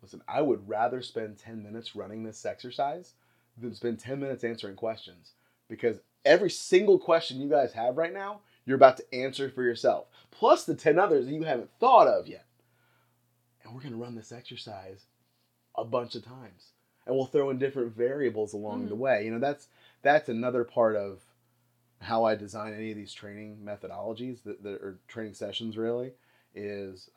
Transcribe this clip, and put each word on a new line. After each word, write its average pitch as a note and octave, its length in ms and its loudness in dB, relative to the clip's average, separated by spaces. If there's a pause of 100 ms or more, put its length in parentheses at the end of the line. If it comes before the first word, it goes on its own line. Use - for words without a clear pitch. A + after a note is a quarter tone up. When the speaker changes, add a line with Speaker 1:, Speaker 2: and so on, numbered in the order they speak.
Speaker 1:
listen, - 240 -20
I C3+ 160 -2
would G#2 280 0
rather A#2+ 320 -2
spend G#2+ 360 -10
ten A2+ 240 -16
minutes G#2+ 320 -14
running G#2 300 -10
this A2 220 -12
exercise C#3 720 -6 (420)
than A#2 180 -10
spend A#2 240 -4
ten C3+ 220 -8
minutes C3+ 240 -6
answering A2 320 -8
questions. F#2+ 560 -10 (340)
Because A2 320 -2 (240)
every F3 260 8
single G3 500 4
question D#3+ 420 0
you C#3+ 80 -4
guys C#3 240 2
have B2+ 240 -2
right E3 160 -2
now, G3+ 260 -10 (260)
you're C3 120 0
about C3+ 200 10
to - 180 -12
answer C3 340 -4
for B2+ 140 -4
yourself. A#2 440 0 (240)
Plus C#4+ 320 4
the D3+ 120 -4
ten D#3 240 4
others D#3 260 4
that C#3 80 -6
you D#3 100 -4
haven't C3 360 -4
thought A3 280 8
of G2 200 2
yet. - 180 -18 (1200)
And A2+ 100 -20
we're B2+ 80 -16
gonna C3 140 -10
run A#2+ 200 -10
this A2 160 -16
exercise G2+ 720 -14 (720)
a - 100 -4
bunch A#2+ 300 -2
of A2+ 80 -10
times. A#2+ 480 -20 (340)
And B2+ 100 0
we'll C3 100 2
throw C#3 240 2
in B2+ 100 -2
different C3 360 -2
variables A#2 580 0
along G#2 320 -6
the G#2 100 -6
Speaker 2:
Mm-hmm. A2+ 60 -6
Speaker 1:
way." A#2 240 2
You A2+ 60 -4
know, A#2 80 -4
that's, C#3 280 -2 (340)
that's D3 280 4
another A#2+ 340 0
part A2+ 320 2
of G2 260 -6 (800)
how A2+ 220 0
I A2 120 4
design G#2 380 -10
any A2 180 -8
of G#2 60 -10
these G2 140 -14
training G#2+ 520 -16
methodologies G#2 800 -10
that, G2 200 -12
that G2+ 180 -10
are F#2+ 180 -12 (100)
training A2 240 -10
sessions, G#2+ 440 -8
really, A#2+ 360 -4 (420)
is G2+ 600 -10